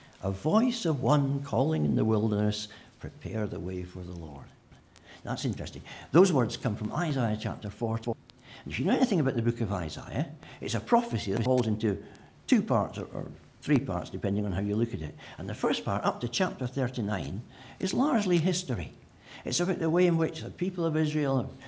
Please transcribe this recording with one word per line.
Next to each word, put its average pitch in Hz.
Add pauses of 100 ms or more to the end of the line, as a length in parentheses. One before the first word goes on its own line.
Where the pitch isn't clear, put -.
(220)
a 98
voice 190
of 143
one 139
calling 151
in 143
the 117
wilderness, 104 (320)
'Prepare 98
the 90
way 90
for 90
the 90
Lord.'" 73 (760)
That's 127
interesting. 92 (280)
Those 180
words 123
come 107
from 107
Isaiah 135
chapter 104
forty. 113 (540)
If 80
you 127
know 220
anything 220
about 127
the 117
book 117
of 101
Isaiah, 90 (300)
it's -
a 107
prophecy 123
that 104
falls 127
into 107 (440)
two 226
parts -
or, 107
or - (340)
three 147
parts, 90
depending 101
on 98
how 92
you 104
look 110
at 78
it. 76 (240)
And 95
the 107
first -
part, 98
up 180
to 120
chapter 185
thirty-nine, 107 (360)
is -
largely 214
history. 143 (520)
It's -
about 175
the 160
way 180
in 170
which 160
the 110
people 175
of 151
Israel 147
have 127 (160)